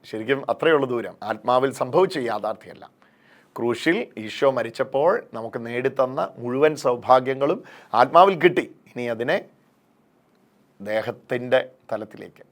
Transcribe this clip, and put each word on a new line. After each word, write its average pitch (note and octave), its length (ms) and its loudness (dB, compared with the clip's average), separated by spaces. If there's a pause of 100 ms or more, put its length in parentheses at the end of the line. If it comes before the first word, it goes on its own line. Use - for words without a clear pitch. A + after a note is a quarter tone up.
ശരിക്കും A#2 300 -4 (120)
അത്രയുള്ള D3+ 420 2
ദൂരം, G2+ 200 -6 (160)
ആത്മാവിൽ B2 420 2 (100)
സംഭവിച്ച E3 360 0 (120)
യാഥാർത്ഥ്യമല്ല. G#2 560 -8 (720)
ക്രൂശിൽ A#2+ 400 0 (260)
ഈശോ A#2+ 340 2
മരിച്ചപ്പോൾ C3 540 0 (260)
നമുക്ക് A2+ 300 -10
നേടിത്തന്ന C3 540 -2 (200)
മുഴുവൻ C3+ 320 2 (120)
സൗഭാഗ്യങ്ങളും C3 760 2 (400)
ആത്മാവിൽ E3+ 440 6
കിട്ടി. D#3 220 2 (260)
ഇനി B2 140 -8 (100)
അതിനെ B2+ 220 -2 (1500)
ദേഹത്തിൻ്റെ B2 720 -2 (300)
തലത്തിലേക്ക് G#2 600 -12